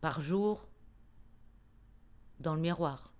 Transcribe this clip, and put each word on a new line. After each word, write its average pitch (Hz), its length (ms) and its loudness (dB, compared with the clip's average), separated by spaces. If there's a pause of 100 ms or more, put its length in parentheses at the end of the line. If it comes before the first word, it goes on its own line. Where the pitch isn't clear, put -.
par 160 220 0
jour 202 480 2 (1700)
dans 156 140 2
le 160 80 2
miroir. 165 580 0